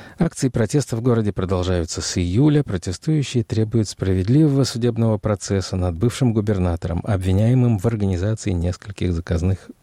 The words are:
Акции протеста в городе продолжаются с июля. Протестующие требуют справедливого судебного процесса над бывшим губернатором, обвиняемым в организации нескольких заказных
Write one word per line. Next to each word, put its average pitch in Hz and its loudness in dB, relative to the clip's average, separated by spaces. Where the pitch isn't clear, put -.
Акции 165 -2
протеста 117 0
в 113 -4
городе 113 0
продолжаются 90 -2
с - -4
июля. 135 2
Протестующие 120 -2
требуют 110 0
справедливого 127 2
судебного 117 0
процесса 101 -2
над 90 -2
бывшим 117 0
губернатором, 90 0
обвиняемым 110 2
в 92 -2
организации 104 -2
нескольких 90 -2
заказных 87 -2